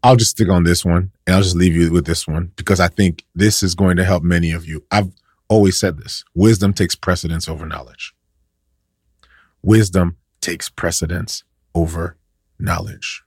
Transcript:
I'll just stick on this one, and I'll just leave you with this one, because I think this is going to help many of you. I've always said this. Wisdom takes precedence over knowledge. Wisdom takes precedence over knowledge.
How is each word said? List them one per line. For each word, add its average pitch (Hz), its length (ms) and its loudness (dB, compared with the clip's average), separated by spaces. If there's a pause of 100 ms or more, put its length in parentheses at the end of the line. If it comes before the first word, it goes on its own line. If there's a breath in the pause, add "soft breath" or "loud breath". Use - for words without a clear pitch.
I'll 127 120 8
just 117 160 2
stick 110 160 0
on 87 160 4
this 85 220 2
one, 90 260 0 (140)
and 92 100 2
I'll 98 60 4
just 90 140 0
leave 87 200 4
you 82 160 2
with 85 140 0
this 80 220 -4
one, 85 280 -6
because 92 240 -2
I 87 80 4
think 90 460 -2
this 101 300 0
is 90 100 -2
going 92 240 2
to 92 80 0
help 90 160 0
many 85 300 0
of 82 160 -8
you. 78 240 -12
I've 101 200 0 (380)
always 104 300 4
said 78 180 -2
this. - 260 -14 (120)
Wisdom 101 360 4
takes 95 240 -2
precedence 82 540 -4
over 78 160 -10
knowledge. 76 480 -14 (1500 soft breath)
Wisdom 95 540 2 (220)
takes - 300 -8
precedence - 760 -6 (300)
over 82 420 -4 (440)
knowledge. - 680 -8